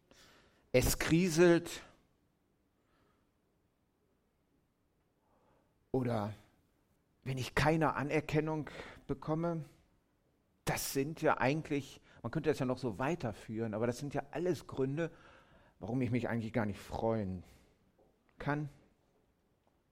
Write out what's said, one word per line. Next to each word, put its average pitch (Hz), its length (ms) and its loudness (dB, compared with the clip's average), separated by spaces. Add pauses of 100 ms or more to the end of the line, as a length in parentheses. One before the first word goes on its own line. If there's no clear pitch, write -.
(720)
es - 280 4
kriselt. 170 840 6 (4000)
Oder 113 420 0 (920)
wenn 135 140 -4
ich 120 180 -4
keine 156 400 4
Anerkennung 151 720 0 (380)
bekomme. 160 560 -2 (1040)
Das - 280 -4
sind 143 300 -2
ja 147 160 4
eigentlich, 143 600 -2 (220)
man 131 100 -6
könnte 151 200 0
das - 80 2
ja 135 80 0
noch 127 100 -2
so 107 220 -4
weiterführen, 113 760 -4
aber 110 140 0
das 120 100 0
sind 143 160 -8
ja 139 160 -2
alles 165 380 -2
Gründe, 143 420 -2 (720)
warum 113 220 -2
ich 113 100 0
mich 120 180 0
eigentlich 110 240 -4
gar 110 140 0
nicht 101 120 -6
freuen 104 640 -2 (960)
kann. 147 320 -4 (1200)